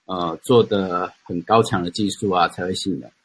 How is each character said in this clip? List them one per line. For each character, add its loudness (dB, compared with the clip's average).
呃， -6
做 6
得 -2
很 -6
高 4
强 0
的 -4
技 -2
术 -4
啊， 2
才 -8
会 -4
吸 -6
引 -6
人。 -18